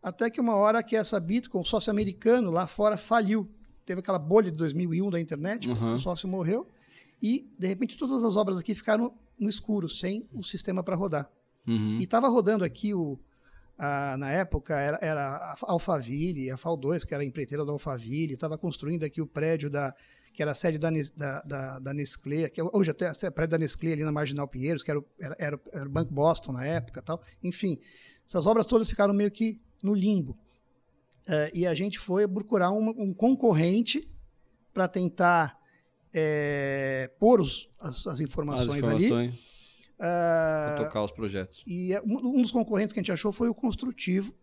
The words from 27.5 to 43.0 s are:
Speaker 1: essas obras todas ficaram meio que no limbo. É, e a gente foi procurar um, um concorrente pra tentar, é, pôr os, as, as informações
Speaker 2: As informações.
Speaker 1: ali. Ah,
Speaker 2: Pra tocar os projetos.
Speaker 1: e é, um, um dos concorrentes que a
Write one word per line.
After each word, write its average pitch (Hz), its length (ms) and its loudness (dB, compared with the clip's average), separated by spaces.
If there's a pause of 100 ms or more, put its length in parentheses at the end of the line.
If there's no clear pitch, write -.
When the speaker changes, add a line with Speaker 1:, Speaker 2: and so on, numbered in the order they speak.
Speaker 1:
essas 170 200 0
obras 220 180 6
todas 226 240 4
ficaram 202 240 4
meio 202 160 2
que 220 300 -2 (240)
no 196 120 2
limbo. 190 420 0 (920)
É, 151 240 0
e 175 140 0
a 165 80 0
gente 185 240 -4
foi 196 280 0
procurar 190 440 0
um, 220 180 2
um 208 240 -4
concorrente 226 920 4 (640)
pra 185 140 2
tentar, 175 720 2 (540)
é, 139 960 0 (100)
pôr 226 200 8
os, - 300 -2 (100)
as, 147 280 -8
as 139 120 -6
informações 147 500 -2
Speaker 2:
As 143 80 0
informações. 151 340 4 (220)
Speaker 1:
ali. 120 60 -14 (640)
Ah, 165 760 2
Speaker 2:
Pra - 80 0
tocar 107 180 -2
os 104 80 -4
projetos. 98 560 -6
Speaker 1:
e 180 260 -2
é, 202 80 -2
um, 247 360 0
um 247 40 6
dos 233 100 4
concorrentes 214 400 0
que 226 80 -4
a 180 40 -2